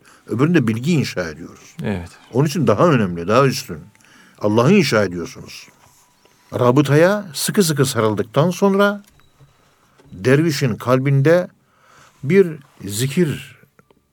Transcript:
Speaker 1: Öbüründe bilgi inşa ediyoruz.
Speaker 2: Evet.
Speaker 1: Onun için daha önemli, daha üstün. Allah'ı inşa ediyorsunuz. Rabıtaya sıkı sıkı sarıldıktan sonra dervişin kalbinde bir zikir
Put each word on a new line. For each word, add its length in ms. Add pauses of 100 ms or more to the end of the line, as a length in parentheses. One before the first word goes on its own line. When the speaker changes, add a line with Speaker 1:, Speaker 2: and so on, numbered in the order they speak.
(260)
Speaker 1:
Öbüründe 420
bilgi 240
inşa 360
ediyoruz. 540
Speaker 2:
Evet. 280 (220)
Speaker 1:
Onun 140
için 200
daha 220
önemli, 400
daha 180
üstün. 320 (600)
Allah'ı 340
inşa 320
ediyorsunuz. 640 (880)
Rabıtaya 760
sıkı 280
sıkı 240
sarıldıktan 640
sonra 520 (1120)
dervişin 640
kalbinde 720 (760)
bir 320 (280)
zikir 760 (540)